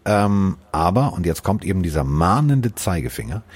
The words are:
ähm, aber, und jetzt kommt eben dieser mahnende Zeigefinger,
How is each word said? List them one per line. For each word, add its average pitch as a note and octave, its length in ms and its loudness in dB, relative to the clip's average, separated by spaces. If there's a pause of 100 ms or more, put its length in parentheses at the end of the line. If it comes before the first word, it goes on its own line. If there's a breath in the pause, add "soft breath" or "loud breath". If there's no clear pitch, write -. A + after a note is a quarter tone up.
ähm, G2+ 520 2 (160)
aber, F#2 400 2
und F2 140 -4
jetzt E2 180 -2
kommt G#2 200 -2
eben F#2+ 180 -2
dieser D#2 220 -2
mahnende A2+ 720 2
Zeigefinger, A2 680 -6 (140 loud breath)